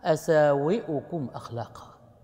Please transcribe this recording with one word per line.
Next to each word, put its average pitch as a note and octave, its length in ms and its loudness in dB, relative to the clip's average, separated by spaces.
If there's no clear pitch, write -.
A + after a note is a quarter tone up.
أساوئكم D3+ 1300 0
أخلاقا. - 680 -14